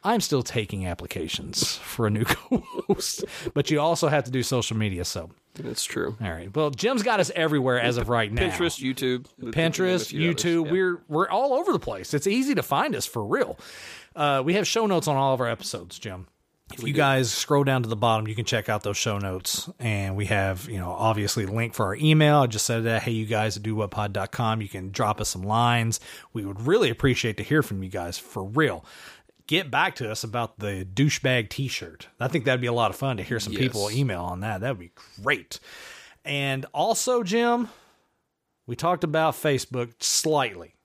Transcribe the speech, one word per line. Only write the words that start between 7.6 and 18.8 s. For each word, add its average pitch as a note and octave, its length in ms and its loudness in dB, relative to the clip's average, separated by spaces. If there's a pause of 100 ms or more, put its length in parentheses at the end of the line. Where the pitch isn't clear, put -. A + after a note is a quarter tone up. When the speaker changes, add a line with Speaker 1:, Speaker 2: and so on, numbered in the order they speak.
Speaker 1:
as A#2+ 160 2
of A2 120 -2
right A2+ 220 2
now. A#2+ 120 2
Speaker 2:
Pinterest, E3+ 360 0
YouTube. B2+ 460 -2 (160)
Speaker 1:
Pinterest, E3+ 600 0
Speaker 2:
A - 20 -6
few D#3+ 240 0
others. - 140 0
Speaker 1:
YouTube. E3+ 240 2
Speaker 2:
Yeah. D3+ 40 0
Speaker 1:
We're, F#3 360 2
we're D#3+ 220 2
all B3+ 260 2
over F4 180 2
the F#3 60 4
place. G2+ 340 -6
It's D3 140 0
easy C4 260 2
to F3 80 2
find G3+ 340 0
us - 120 -4
for A2 180 -4
real. C3 320 0 (580)
Uh, C#3+ 300 2
we E3 80 2
have G3 140 2
show A3+ 180 2
notes F#3 220 2
on D3 80 2
all C3+ 180 4
of B2+ 80 0
our A#2+ 80 0
episodes, F2+ 480 -8
Jim. F#2 300 -10 (460)
If - 100 -10
Speaker 2:
We C#3+ 60 -2
Speaker 1:
you C#3+ 60 0
Speaker 2:
do. - 20 2
Speaker 1:
guys C3+ 340 4
scroll C#3+ 320 2
down C3+ 200 4
to A2+ 60 -2
the A2+ 60 0
bottom, A2 320 2
you G#2+ 80 -6
can A2+ 80 -4
check A2 240 -2
out G#2+ 160 0